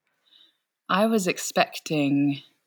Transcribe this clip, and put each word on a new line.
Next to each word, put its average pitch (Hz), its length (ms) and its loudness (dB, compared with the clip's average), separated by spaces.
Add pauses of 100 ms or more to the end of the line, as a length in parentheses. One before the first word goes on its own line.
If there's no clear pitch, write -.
(880)
I 196 180 2
was 220 200 2
expecting 143 1160 -2 (240)